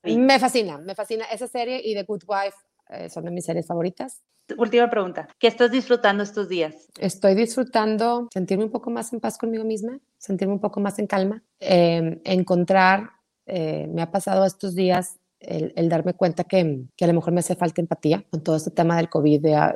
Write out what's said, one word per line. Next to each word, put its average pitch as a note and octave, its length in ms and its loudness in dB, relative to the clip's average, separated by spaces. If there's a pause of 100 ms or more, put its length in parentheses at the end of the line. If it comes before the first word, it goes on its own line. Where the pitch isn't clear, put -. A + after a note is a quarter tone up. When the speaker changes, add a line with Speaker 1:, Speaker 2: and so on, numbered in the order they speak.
Speaker 1:
Sí. A3 140 0
Speaker 2:
Me C4 220 6
fascina, A3+ 380 -2
me F3+ 180 -12
fascina. A3 300 -6
Esa F#3 220 -8
serie B3 360 -6
y A3 120 -4
The G3+ 80 -6
Good G3+ 240 -8
Wife, G3 300 -4 (320)
eh, E3+ 200 -14
son E3 160 -12
de F3 60 -10
mis F3 140 -8
series E3 200 -4
favoritas. F3+ 560 -6 (360)
Speaker 1:
Última A#3 320 2
pregunta. F#3 380 -4 (120)
¿Qué A#3 80 6
estás A3+ 240 2
disfrutando A#3 520 2
estos G3+ 240 -6
días? E3 400 -4 (120)
Speaker 2:
Estoy G3 360 2
disfrutando A#3 960 0
sentirme F#3+ 320 -2
un G#3+ 80 -6
poco A#3+ 180 -8
más A#3 220 -8
en A#3 80 -6
paz A3 180 -6
conmigo A3+ 280 -4
misma, A3 340 -6 (180)
sentirme G3 360 -2
un G3+ 80 -4
poco G#3 180 -2
más G3+ 200 -2
en G#3 80 -4
calma, G3+ 360 -2 (160)
eh, E3+ 640 2
encontrar, F#3 840 2 (360)
eh, D#3 460 -4
me E3 100 -2
ha E3 100 -4
pasado G3 340 2
estos F#3+ 300 -2
días F3+ 420 0 (220)
el, - 360 -6
el E3+ 140 2
darme E3+ 240 0
cuenta F3 320 0
que, D#3 380 0 (120)
que F#3 100 0
a - 20 4
lo E3+ 60 6
mejor E3+ 200 0
me F3 80 2
hace F3 140 -2
falta F3 260 -2
empatía E3+ 500 0
con D#3 120 -6
todo D#3+ 120 2
este D#3 160 -4
tema E3+ 260 2
del E3+ 120 0
covid, D3+ 320 2
de, D#3 80 2 (260)